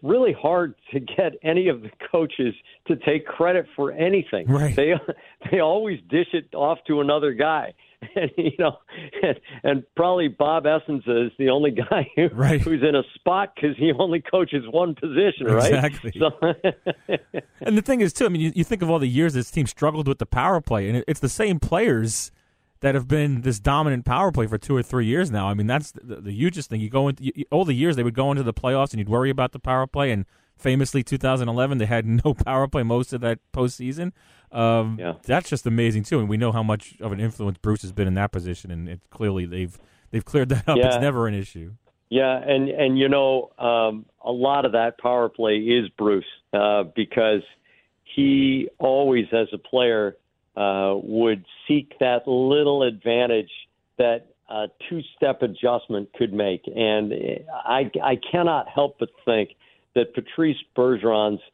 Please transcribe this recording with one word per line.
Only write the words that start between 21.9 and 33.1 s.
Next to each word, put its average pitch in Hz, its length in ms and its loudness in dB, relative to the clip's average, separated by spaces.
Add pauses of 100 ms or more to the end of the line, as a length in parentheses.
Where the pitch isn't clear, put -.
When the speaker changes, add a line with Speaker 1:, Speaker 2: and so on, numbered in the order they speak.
Speaker 2:
that 139 120 2
have 127 140 -2
been 147 340 0
this 120 180 -2
dominant 139 460 0
power 170 260 2
play 120 140 0
for 107 140 -2
two - 160 -2
or 123 80 2
three 127 240 -2
years 151 240 0
now. 101 180 -2
I 101 60 -2
mean, 104 100 0
that's 139 260 -2
the, 117 300 -16
the 101 100 -12
hugest 151 380 -2
thing. 110 120 -4
You 107 80 -4
go 135 180 0
into, 131 160 -4
you, 135 260 -6
all 180 160 2
the 147 80 2
years 147 220 2
they 123 80 0
would 117 100 0
go 131 160 0
into 139 140 0
the 117 100 -2
playoffs, 135 380 -2
and 113 80 -6
you'd 101 100 -4
worry 127 220 0
about 131 200 -2
the - 80 -14
power 131 280 -2
play, 143 240 -2
and 98 140 -2 (320)
famously, 135 460 0
two 139 140 -4
thousand 131 320 0
eleven, 127 300 0
they 107 60 0
had 113 200 0
<laughs> 113 200 2
no 147 100 2
power 135 320 0
play 131 160 -2
most 120 300 -2